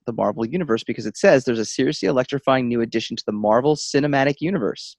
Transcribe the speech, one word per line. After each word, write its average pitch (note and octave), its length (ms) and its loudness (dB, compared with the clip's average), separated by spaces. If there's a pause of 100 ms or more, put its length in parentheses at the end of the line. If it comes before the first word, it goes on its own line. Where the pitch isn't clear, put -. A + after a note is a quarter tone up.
the A#2+ 80 -6
Marvel G#2 320 -2
Universe B2+ 400 -2
because A2+ 220 -6
it G#2+ 100 -10
says D3+ 280 6
there's A#2 160 0
a G#2+ 40 -2
seriously D3 440 -2
electrifying C3 600 0
new A#2+ 140 0
addition A2+ 340 -4
to - 80 -8
the G#2+ 80 -4
Marvel A2 440 2
Cinematic C#3+ 640 0
Universe, C#3+ 580 -4